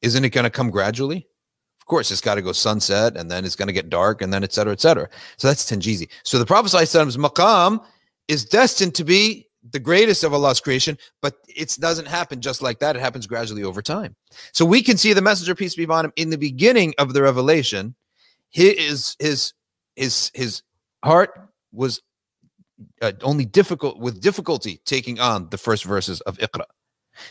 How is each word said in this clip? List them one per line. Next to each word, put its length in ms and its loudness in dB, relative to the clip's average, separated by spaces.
Isn't 220 0
it 60 2
gonna 200 0
come 200 -4
gradually? 560 -4
Of 60 -20
course, 240 0
it's 100 -4
gotta 220 -2
go 100 -6
sunset, 640 0
and 140 -10
then 160 -6
it's 100 -8
gonna 160 -4
get 160 -4
dark, 320 0
and 100 -4
then 140 -2
et 80 -6
cetera, 220 0
et 60 -6
cetera. 280 4
So 100 0
that's 220 2
Tanjizi. 400 -4
So 140 0
the 60 2
Prophet 240 2
Sallallahu 140 4
Alaihi 240 4
Wasallam's 100 -4
maqam 680 2
is 180 -2
destined 520 2
to 80 -4
be 420 2
the 80 -6
greatest 420 4
of 100 0
Allah's 280 2
creation, 360 -2
but 180 -4
it 320 -8
doesn't 260 -4
happen 340 -8
just 220 -6
like 160 -4
that. 160 0
It 60 -8
happens 260 -6
gradually 380 -6
over 180 -8
time. 320 -8
So 120 2
we 180 6
can 140 2
see 160 4
the 80 4
messenger, 340 0
peace 200 -6
be 80 -4
upon 240 0
him, 100 -8
in 140 -4
the 80 -4
beginning 580 2
of 160 0
the 100 2
revelation, 720 2
his, 680 2
his, 340 -4
his, 360 -2
his 300 -6
heart 480 2
was, 280 -6
uh, 100 0
only 220 0
difficult, 540 0
with 220 -8
difficulty 640 -4
taking 360 -4
on 300 0
the 80 -8
first 260 -2
verses 380 -4
of 160 -10
Iqra. 260 -6